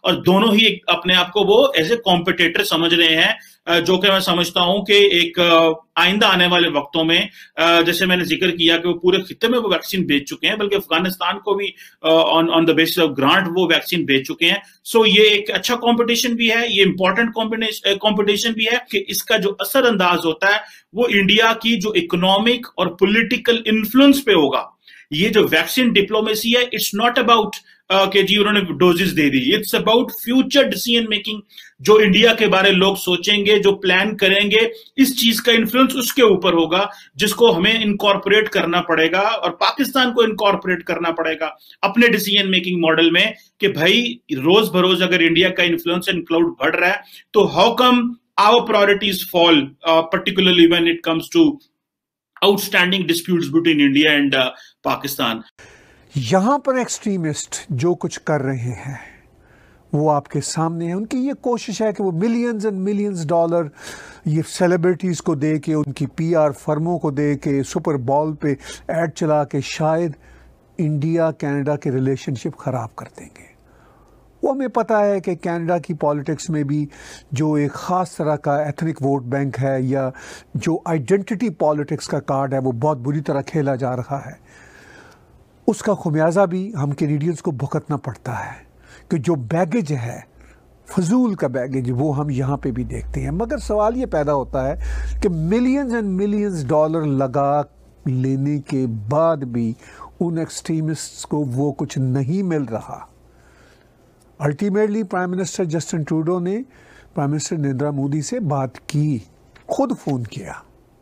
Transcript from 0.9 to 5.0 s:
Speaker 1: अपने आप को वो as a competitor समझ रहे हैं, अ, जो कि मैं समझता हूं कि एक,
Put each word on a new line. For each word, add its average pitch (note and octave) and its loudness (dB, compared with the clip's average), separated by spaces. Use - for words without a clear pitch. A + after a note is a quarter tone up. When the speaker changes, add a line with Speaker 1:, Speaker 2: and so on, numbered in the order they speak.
Speaker 1:
अपने F3 0
आप F3+ 0
को G3+ 2
वो A#3+ 4
as D#3+ 0
a A#3 0
competitor F3 0
समझ E3+ 0
रहे E3 4
हैं, G3+ 0
अ, E3+ 2
जो F3+ 2
कि G3 2
मैं F#3+ 2
समझता F3 -2
हूं F#3 0
कि G3+ 0
एक, F3 2